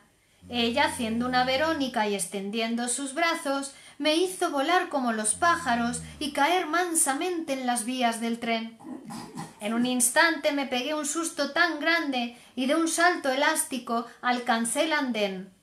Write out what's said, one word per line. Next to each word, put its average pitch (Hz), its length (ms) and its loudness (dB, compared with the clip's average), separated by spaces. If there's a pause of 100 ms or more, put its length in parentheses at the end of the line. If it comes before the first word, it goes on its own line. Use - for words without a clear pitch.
(480)
Ella, 240 380 2
haciendo 233 400 -2
una 254 180 2
Verónica 262 640 0
y 202 60 0
extendiendo 226 760 -4
sus 262 260 -4
brazos, 294 600 -2 (240)
me 302 180 2
hizo 359 340 0
volar 339 380 2
como 254 240 0
los 214 220 0
pájaros 240 680 0 (160)
y 285 140 -4
caer 320 340 2
mansamente 320 840 0
en 262 140 -4
las 240 180 0
vías 233 360 0
del 233 200 -2
tren. 226 380 -4 (840)
En 214 140 -4
un 240 120 2
instante 302 680 4
me 277 140 0
pegué 254 280 -2
un 302 120 -2
susto 302 460 -4
tan 330 260 2
grande 285 580 0 (200)
y 247 100 0
de 277 80 4
un 330 140 2
salto 339 420 2
elástico 262 760 0 (160)
alcancé 240 600 2
el 320 100 0
andén. 208 580 0 (100)